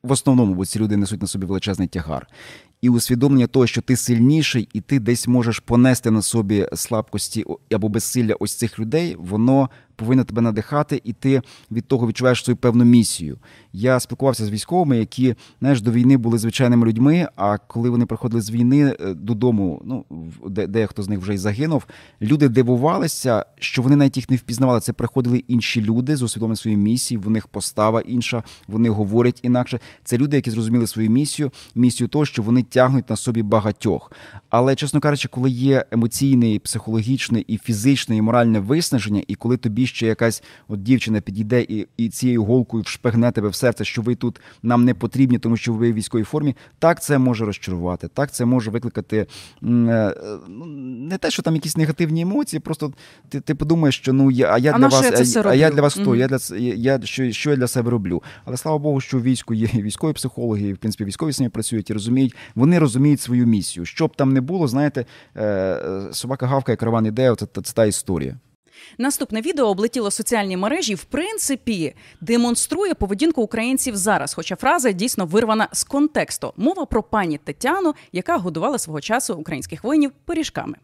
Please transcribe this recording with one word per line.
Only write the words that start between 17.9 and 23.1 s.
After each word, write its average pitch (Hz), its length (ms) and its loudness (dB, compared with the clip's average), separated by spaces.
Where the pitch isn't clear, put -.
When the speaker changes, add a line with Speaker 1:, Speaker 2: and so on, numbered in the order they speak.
Speaker 1:
вони 120 160 2
приходили 113 360 -2
з 104 80 -8
війни, 127 500 4
е, 92 140 -6
додому, 104 680 -2
ну, 120 260 -10
в-, 80 400 -14
де-, 95 160 -4
дехто 104 360 -2
з 95 60 -6
них 104 120 -2
вже 101 140 -4
й 98 40 -4
загинув, 107 480 -2
люди 143 260 4
дивувалися, 123 960 2